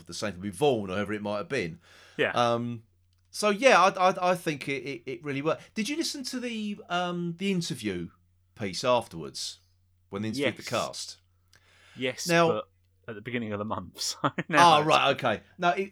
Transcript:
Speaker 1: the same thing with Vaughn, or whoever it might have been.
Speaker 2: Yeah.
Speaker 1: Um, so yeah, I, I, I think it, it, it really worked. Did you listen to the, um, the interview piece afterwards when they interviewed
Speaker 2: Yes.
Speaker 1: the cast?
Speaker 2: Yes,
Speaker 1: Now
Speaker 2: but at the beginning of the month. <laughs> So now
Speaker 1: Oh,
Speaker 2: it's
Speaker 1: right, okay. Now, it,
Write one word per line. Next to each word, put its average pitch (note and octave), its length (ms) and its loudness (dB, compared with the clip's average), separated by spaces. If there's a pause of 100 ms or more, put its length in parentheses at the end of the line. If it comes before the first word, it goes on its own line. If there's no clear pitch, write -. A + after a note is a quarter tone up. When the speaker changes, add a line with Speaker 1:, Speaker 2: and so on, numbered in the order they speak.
Speaker 1:
the E2+ 80 -14
same G2+ 200 -6
thing F2 80 -14
with G2+ 140 -6
Vaughn, A2 340 2
or F#2 60 -4
whoever G2+ 180 -2
it G#2 80 -6
might G#2 160 -4
have G#2 120 -8
been. F#2 300 -4 (380)
Speaker 2:
Yeah. A#2+ 140 2
Speaker 1:
Um, A#2 520 0 (480)
so - 180 0
yeah, G#3 320 6
I, F#3+ 280 6
I, F#3 220 2
I F#3 40 2
think D#3+ 320 -4
it, C#3 160 -4
it, C#3 220 -8
it C3 180 -8
really C#3 180 -4
worked. - 340 -2
Did A3 120 -2
you D4 80 -4
listen D4+ 300 -4
to B3+ 160 -6
the, G#3+ 380 -6 (100)
um, F3 480 -2
the G3 140 0
interview G#2+ 580 -2 (500)
piece G2 240 -6
afterwards F2 760 -2 (500)
when G2 140 -6
they A2 60 -2
interviewed B2+ 280 -2
Speaker 2:
Yes. - 80 -16
Speaker 1:
the - 40 -10
cast? - 480 -4 (800)
Speaker 2:
Yes, B2+ 320 -6
Speaker 1:
Now E3+ 200 6
Speaker 2:
but G#2+ 220 0 (380)
at A#2 60 -10
the G2+ 80 -12
beginning A#2 320 -4
of G2+ 60 -2
the G#2+ 60 -4
month. F#2+ 540 -6
<laughs> - 40 -2
So C#3+ 80 0 (180)
now E3+ 280 8
Speaker 1:
Oh, - 20 4
Speaker 2:
it's D3+ 80 0
Speaker 1:
right, C#3 240 4
okay. A#2+ 300 -2 (180)
Now, F3 120 2
it, G3 200 -4